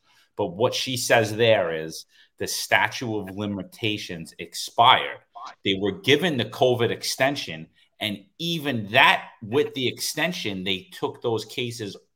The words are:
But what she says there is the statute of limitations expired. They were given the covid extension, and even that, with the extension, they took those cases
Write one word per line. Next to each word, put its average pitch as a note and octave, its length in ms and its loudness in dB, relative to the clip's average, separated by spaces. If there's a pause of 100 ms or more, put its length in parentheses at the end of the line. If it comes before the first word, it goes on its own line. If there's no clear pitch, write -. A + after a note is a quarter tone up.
(360)
But F#2+ 200 -2
what A2+ 180 2
she C3 220 -4
says A2 400 2
there G#2 380 4
is D#2+ 320 -8 (320)
the G2 80 -4
statute A2 680 0
of F#2+ 220 -6
limitations G2+ 1000 -6
expired. E2+ 800 4 (480)
They G2 80 2
were F#2+ 260 -2
given D3+ 380 2
the A2+ 80 -2
covid A#2 440 0
extension, G2 760 -4 (320)
and G2+ 260 -6 (140)
even D3 540 -4
that, D3 400 4 (100)
with C#3 320 0
the C3 120 -2
extension, A2+ 800 -4
they F#2+ 280 -4
took - 280 -6
those A2+ 240 -2
cases A#2 500 -8 (220)